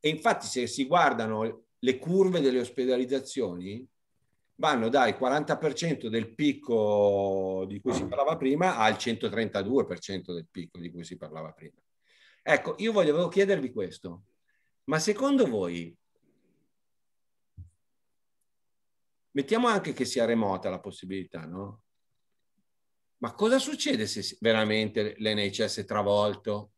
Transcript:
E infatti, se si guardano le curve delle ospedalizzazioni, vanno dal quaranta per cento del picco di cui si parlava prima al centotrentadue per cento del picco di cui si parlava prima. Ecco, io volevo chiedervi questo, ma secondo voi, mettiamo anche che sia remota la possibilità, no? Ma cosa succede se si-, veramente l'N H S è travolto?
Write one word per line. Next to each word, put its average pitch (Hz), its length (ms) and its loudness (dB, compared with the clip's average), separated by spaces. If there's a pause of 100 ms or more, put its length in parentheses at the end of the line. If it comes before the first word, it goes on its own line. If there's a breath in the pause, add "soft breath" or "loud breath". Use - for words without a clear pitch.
E 151 80 0
infatti, 156 380 0
se 123 200 -4
si 131 200 -4
guardano 113 760 2 (140)
le 127 200 0
curve 180 420 2
delle 127 200 4
ospedalizzazioni, 123 1300 -2 (680)
vanno 131 320 0
dal 120 280 4
quaranta 143 420 0
per 156 140 -2
cento 139 360 -4
del 110 260 -2
picco 101 1300 2
di 101 140 -10
cui 127 120 -2
si 123 140 -2
parlava 139 300 0
prima 151 400 2
al 110 200 4
centotrentadue 107 880 -2
per 90 140 -8
cento 90 340 -8
del 85 180 -10
picco 87 280 -14
di 85 120 -12
cui 85 140 -14
si 87 120 -14
parlava 78 360 -14
prima. - 240 -20 (680 soft breath)
Ecco, 139 360 0
io 220 140 0
volevo 170 360 4
chiedervi 190 440 2
questo, 90 520 -10 (600)
ma 151 140 0
secondo 233 480 2
voi, 87 500 -4 (3250)
mettiamo 208 360 2
anche 196 280 2
che 127 100 -2
sia 117 220 0
remota 104 420 0
la 92 120 -6
possibilità, 92 680 -10
no? 98 340 -12 (1400)
Ma 233 160 -6
cosa 226 260 4
succede 269 480 -2
se - 140 -6
si-, - 200 -8
veramente 107 760 2
l'N 107 220 0
H 101 280 0
S - 120 -6
è 101 80 -6
travolto? 104 920 0